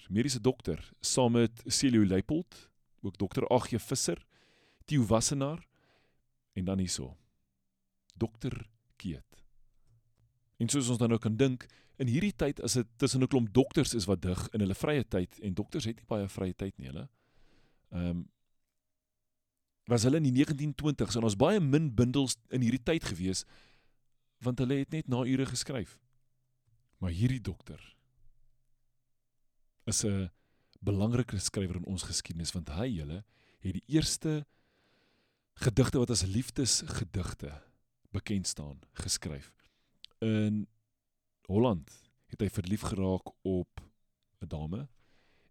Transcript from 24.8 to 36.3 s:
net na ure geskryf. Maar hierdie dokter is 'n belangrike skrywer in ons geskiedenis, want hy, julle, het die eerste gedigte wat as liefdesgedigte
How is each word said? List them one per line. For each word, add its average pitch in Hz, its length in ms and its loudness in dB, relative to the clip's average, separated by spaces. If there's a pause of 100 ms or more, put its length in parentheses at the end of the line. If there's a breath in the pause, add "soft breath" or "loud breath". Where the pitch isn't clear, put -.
net 156 160 -4
na 127 160 2
ure 131 220 2
geskryf. 120 540 -6 (1000)
Maar 90 120 -4
hierdie 120 300 0
dokter - 540 -12 (1900)
is - 180 -2
'n 98 260 0 (520)
belangrike 104 580 0
skrywer 92 360 -2
in 87 100 -6
ons 92 180 -6
geskiedenis, 82 500 -6
want 80 160 -6
hy, 87 180 -4
julle, 85 360 -6 (360 soft breath)
het 95 140 -6
die 92 140 -8
eerste 151 580 0 (1160)
gedigte 123 380 2
wat 120 100 2
as 104 160 0
liefdesgedigte - 1300 -4 (600)